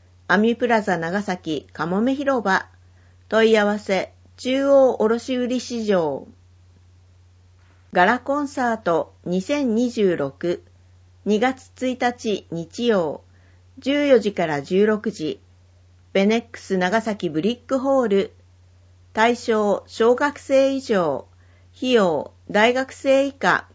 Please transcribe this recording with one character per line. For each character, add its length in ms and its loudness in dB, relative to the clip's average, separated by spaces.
ア 100 4
ミ 180 2
プ 120 -2
ラ 140 2
ザ 160 -2
長 240 -4
崎 520 -6
か 120 -6
も 140 -2
め 160 0
広 280 -2
場。 260 -2
問 240 4
い 60 6
合 80 2
わ 120 0
せ、 360 -4
中 300 -2
央 340 6
卸 340 0
売 240 -2
市 240 -8
場。 440 0
ガ 120 4
ラ 140 2
コ 200 -4
ン 80 -4
サ 260 -2
ー 80 -6
ト 320 -2
二 180 -4
千 340 -2
二 160 0
十 260 0
六。 460 -6
二 140 0
月 320 -4
一 100 -4
日 540 -4
日 380 -8
曜、 340 0
十 300 0
四 120 6
時 140 -2
か 140 -2
ら 140 -4
十 240 0
六 260 -2
時、 280 -8
ベ 140 2
ネ 120 2
ッ 40 -4
ク 180 -16
ス 180 -4
長 240 0
崎 280 -4
ブ 120 -4
リ 140 0
ッ 120 -14
ク 100 0
ホ 260 0
ー 40 0
ル。 260 0
対 220 2
象、 500 0
小 300 2
学 240 -2
生 340 2
以 80 -6
上。 460 -2
費 140 -2
用、 420 2
大 240 2
学 200 -6
生 340 2
以 40 -8
下 440 -2